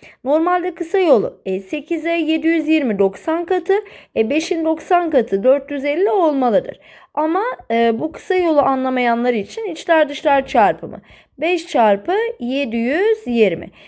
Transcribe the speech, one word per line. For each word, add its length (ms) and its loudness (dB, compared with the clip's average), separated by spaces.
Normalde 500 0
kısa 240 -4
yolu, 480 2
e, 140 -4
sekize 520 -6
yedi 340 -2
yüz 220 0
yirmi 300 0
doksan 460 -2
katı, 300 0
e, 140 0
beşin 340 -2
doksan 460 0
katı 320 0
dört 280 2
yüz 140 -6
elli 260 0
olmalıdır. 680 0
Ama, 280 0
e, 300 0
bu 120 -4
kısa 220 -4
yolu 260 4
anlamayanlar 720 0
için 300 -6
içler 440 2
dışlar 380 0
çarpımı. 540 0
Beş 280 -2
çarpı 480 2
yedi 360 -4
yüz 500 0
yirmi. 440 0